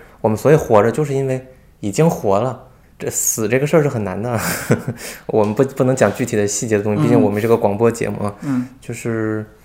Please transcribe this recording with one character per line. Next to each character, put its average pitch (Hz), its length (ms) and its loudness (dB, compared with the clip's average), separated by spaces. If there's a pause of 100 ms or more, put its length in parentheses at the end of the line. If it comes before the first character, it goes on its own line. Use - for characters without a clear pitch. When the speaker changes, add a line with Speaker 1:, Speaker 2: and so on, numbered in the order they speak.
(220)
Speaker 1:
我 113 60 2
们 110 100 0
所 - 120 2
以 156 60 6
活 104 260 4
着， 113 80 2
就 147 140 -2
是 139 80 -4
因 135 140 -2
为 131 200 -4 (340)
已 104 100 -4
经 156 180 2
活 104 320 0
了。 120 220 -4 (360)
这 - 120 -8
死 - 360 -2
这 120 120 2
个 143 80 0
事 170 100 2
儿 151 60 6
是 143 80 0
很 117 120 -4
难 95 200 -6
的， 117 180 -2 (400)
<laughs> - 480 -12
我 107 160 2
们 107 100 0
不， 139 80 2
不 135 220 0
能 127 100 2
讲 107 200 2
具 120 100 -4
体 110 100 -4
的 104 140 2
细 - 180 -6
节 107 120 2
的 101 40 -2
东 107 140 -2
西， 104 60 0
Speaker 2:
嗯。 - 0 -
Speaker 1:
毕 117 80 4
竟 117 100 4
我 107 80 4
们 104 100 -2
是 110 80 0
个 113 80 4
广 107 220 2
播 117 140 2
节 107 180 -4
目 104 160 -6
啊。 104 160 -6
Speaker 2:
嗯。 127 260 -2 (140)
Speaker 1:
就 120 140 -12
是 110 500 -4 (200)